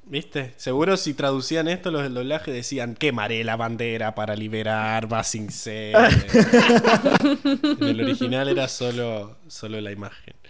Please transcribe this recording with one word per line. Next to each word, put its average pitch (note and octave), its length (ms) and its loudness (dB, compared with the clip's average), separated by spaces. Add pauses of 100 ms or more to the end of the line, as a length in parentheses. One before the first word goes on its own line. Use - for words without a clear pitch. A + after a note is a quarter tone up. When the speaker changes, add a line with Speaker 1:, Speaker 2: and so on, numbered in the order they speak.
Speaker 1:
¿Viste? C#3 520 -8
Seguro D#3 400 2
si D#3 180 -4
traducían C#3 520 0
esto, F3+ 220 -2
los D3+ 140 -2
del C3 100 -6
doblaje C#3 380 -4
decían, A#2+ 420 -6
"Quemaré A2+ 500 -2
la A2+ 120 -2
bandera A2+ 580 -4
para G#2+ 220 -4
liberar A2 720 -2
Ba A2 160 -2
Sing G#2+ 260 -6
Se". G#2+ 420 -10
Speaker 2:
<laughs> - 20 -4
Speaker 1:
En A#3+ 1900 4
el A3+ 140 0
original B3+ 480 0
era C3 180 0
solo, A#2+ 680 -6 (100)
solo A2 340 -10
la G2+ 100 -8
imagen. G2+ 440 -14 (140)